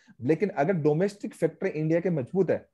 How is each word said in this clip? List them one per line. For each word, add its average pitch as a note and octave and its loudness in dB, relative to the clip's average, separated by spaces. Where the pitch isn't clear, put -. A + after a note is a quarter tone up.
लेकिन D#3+ 2
अगर D#3 0
domestic E3 0
factor E3+ -2
India D#3 0
के F#3 -2
मजबूत D#3+ 0
है, - -2